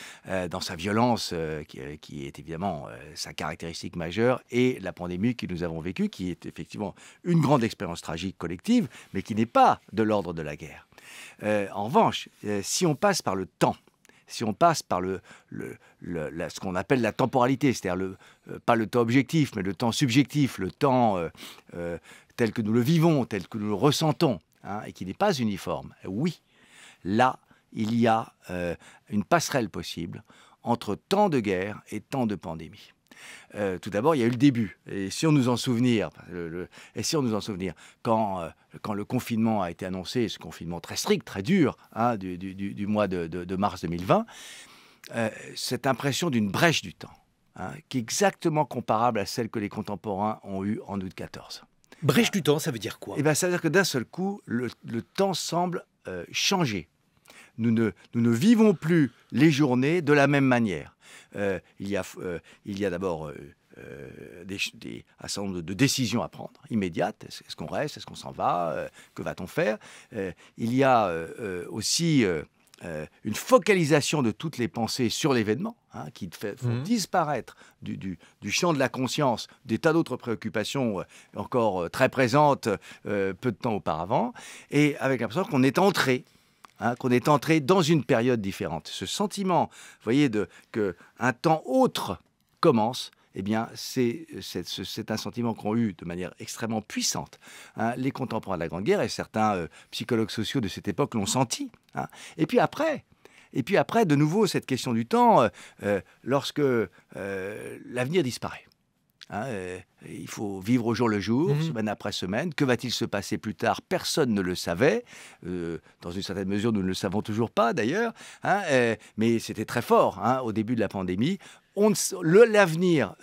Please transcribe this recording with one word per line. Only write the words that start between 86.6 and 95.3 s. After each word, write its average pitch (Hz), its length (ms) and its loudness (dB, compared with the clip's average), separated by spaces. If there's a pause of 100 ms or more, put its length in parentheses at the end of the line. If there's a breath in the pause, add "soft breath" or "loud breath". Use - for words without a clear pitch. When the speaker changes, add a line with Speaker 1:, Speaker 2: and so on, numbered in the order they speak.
Speaker 1:
hein, 117 160 0
qu'on 127 160 0
est 127 160 4
entré 156 320 4
dans 175 240 4
une 151 200 4
période 120 380 2
différente. 90 460 -6
Ce - 180 -8
sentiment, 185 640 0
vous - 320 -20
voyez, 139 260 4
de, 104 200 -2 (220 loud breath)
que 101 240 -2 (240 soft breath)
un 123 140 2
temps 160 340 2
autre 247 520 2 (400)
commence, 123 520 2 (220 soft breath)
eh 98 100 -6
bien, 110 320 -2
c'est, 117 500 -2 (160)
c'est, 92 260 -8
c'est - 440 -8
un 107 40 -2
sentiment 113 380 -4